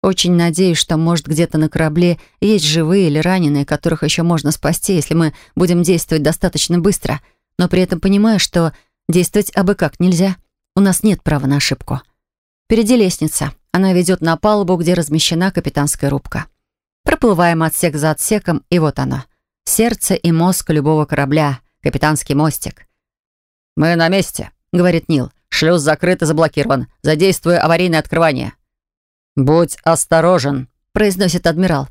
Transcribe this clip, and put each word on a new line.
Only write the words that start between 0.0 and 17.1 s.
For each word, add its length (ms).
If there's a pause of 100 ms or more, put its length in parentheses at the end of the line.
Очень 300
надеюсь, 460
что, 180
может, 300
где-то 320
на 100
корабле 500 (220)
есть 240
живые 440
или 100
раненые, 480
которых 360
еще 220
можно 260
спасти, 440
если 180
мы 220 (200)
будем 280
действовать 400
достаточно 560
быстро, 420 (380)
но 100
при 140
этом 180
понимаю, 380
что 340 (380)
действовать 440
абы 200
как 260
нельзя. 360 (380)
У 60
нас 220
нет 200
права 240
на 100
ошибку. 440 (640)
Впереди 320
лестница. 560 (200)
Она 200
ведет 300
на 160
палубу, 380
где 180
размещена 580
капитанская 560
рубка. 380 (580)
Проплываем 580